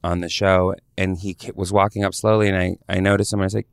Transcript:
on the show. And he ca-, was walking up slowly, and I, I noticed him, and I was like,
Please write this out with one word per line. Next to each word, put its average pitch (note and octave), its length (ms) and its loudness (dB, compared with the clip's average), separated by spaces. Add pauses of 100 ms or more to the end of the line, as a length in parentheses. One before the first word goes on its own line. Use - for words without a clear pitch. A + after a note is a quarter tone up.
on F2 160 -2
the F2 100 -6
show. F#2 460 2 (220)
And F#2+ 200 0
he F#2+ 160 -8
ca-, - 220 -14
was F#2 180 -6
walking G2+ 300 2
up F#2 100 -2
slowly, G#2+ 360 2
and F#2+ 80 0
I, F2+ 180 0 (120)
I F#2+ 120 -2
noticed G2+ 340 2
him, G2+ 60 -2
and F#2+ 60 0
I - 20 0
was G2 80 -4
like, G#2+ 180 -6